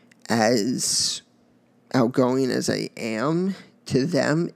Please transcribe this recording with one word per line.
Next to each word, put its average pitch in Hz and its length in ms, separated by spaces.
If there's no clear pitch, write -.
as 113 920
outgoing 127 560
as 117 200
I 104 260
am 156 580
to 131 200
them 147 500